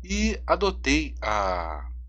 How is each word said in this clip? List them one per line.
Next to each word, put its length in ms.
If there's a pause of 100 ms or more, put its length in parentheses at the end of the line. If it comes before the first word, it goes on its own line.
e 420
adotei 760
a 640 (200)